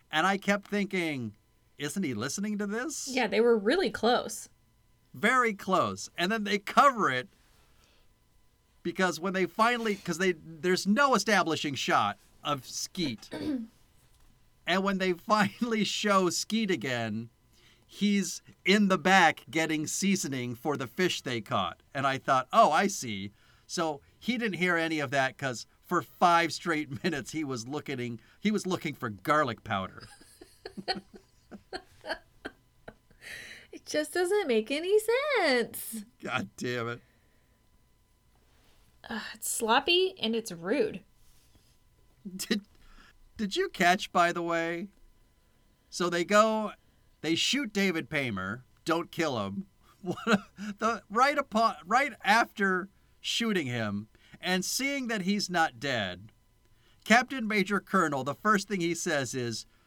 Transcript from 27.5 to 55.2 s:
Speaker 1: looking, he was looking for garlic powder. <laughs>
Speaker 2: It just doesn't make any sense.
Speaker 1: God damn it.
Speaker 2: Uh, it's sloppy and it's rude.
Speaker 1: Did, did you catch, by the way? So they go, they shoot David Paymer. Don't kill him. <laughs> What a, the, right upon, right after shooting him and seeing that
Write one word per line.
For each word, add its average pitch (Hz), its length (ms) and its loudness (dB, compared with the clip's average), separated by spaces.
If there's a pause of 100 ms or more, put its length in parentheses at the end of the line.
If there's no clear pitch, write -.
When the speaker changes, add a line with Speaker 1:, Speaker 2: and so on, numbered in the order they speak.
Speaker 1:
looking, 127 520 -6 (200)
he 208 100 0
was 202 160 -2
looking 165 300 -2
for 120 140 -6
garlic 123 560 0
powder. 95 420 -6 (800)
<laughs> - 0 - (2750)
Speaker 2:
It - 140 -20
just 302 280 -4
doesn't 370 340 0
make 220 240 0
any 359 280 2
sense. 415 1080 0 (180)
Speaker 1:
God - 340 -4
damn 123 300 -4
it. 120 140 -8 (2000)
Speaker 2:
Uh, 220 120 -6 (140)
it's - 180 -8
sloppy 311 680 2
and 226 160 -2
it's 226 160 -6
rude. 185 500 -2 (1300)
Speaker 1:
Did, 202 260 -2 (760)
did 202 200 -4
you 381 120 2
catch, 180 440 2
by 170 180 4
the 175 100 -4
way? 170 460 -2 (1040)
So 175 200 -2
they 175 140 0
go, 214 480 4 (500)
they 165 140 0
shoot 247 380 0
David 180 360 0
Paymer. 117 520 -2 (240)
Don't 165 260 -2
kill 147 340 0
him. 98 240 -6
<laughs> - 60 -20 (260)
What 180 160 -6 (100)
a, 202 160 2 (340)
the, 226 320 -2
right 262 280 2
upon, 226 380 0 (100)
right 240 280 2 (100)
after 196 640 2 (320)
shooting 208 460 -2
him 107 400 -4 (320)
and 180 240 -2
seeing 269 440 -4
that 220 160 -2